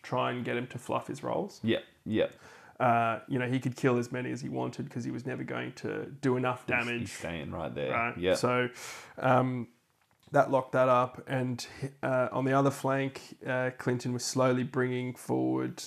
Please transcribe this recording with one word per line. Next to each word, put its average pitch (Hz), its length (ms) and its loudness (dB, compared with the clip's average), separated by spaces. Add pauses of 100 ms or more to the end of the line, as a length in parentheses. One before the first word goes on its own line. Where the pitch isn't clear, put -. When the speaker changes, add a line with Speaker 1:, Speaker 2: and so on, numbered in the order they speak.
Speaker 1:
try 127 300 0
and 123 140 -4
get 120 120 -2
him 127 100 -4
to 127 120 -10
fluff - 280 -4
his 139 160 -8
rolls. 156 400 -2
Speaker 2:
Yeah, 110 160 2 (260)
yeah. 104 220 2 (520)
Speaker 1:
Uh, 117 480 4
you 127 100 -2
know, 123 120 -2
he 127 100 0
could 123 160 -2
kill 127 220 4
as 120 140 -2
many 127 200 -4
as 123 100 -6
he 139 80 -6
wanted 127 400 -6
'cause 120 140 -8
he 127 80 -6
was 123 140 -6
never 123 180 -6
going 123 300 -6
to 104 320 -6 (160)
do 127 160 4
enough 127 280 0
Speaker 2:
He's, 123 100 0
Speaker 1:
damage. 120 260 -2
Speaker 2:
he's 98 100 -6
staying 82 400 -8
right 80 240 -6
there. 69 160 -2
Speaker 1:
Right? 117 260 0
Speaker 2:
Yeah. 87 180 4
Speaker 1:
So, 123 340 2 (480)
um, 127 500 4 (680)
that 139 180 6
locked 131 220 2
that 131 160 6
up, 123 380 2
and, 127 380 -2 (380)
uh, 127 300 2
on 131 120 0
the 131 80 2
other 139 160 6
flank, 135 680 -2 (100)
uh, 127 300 0
Clinton 123 360 0
was 123 120 -4
slowly 131 360 4
bringing 127 540 -2
forward, 127 720 -2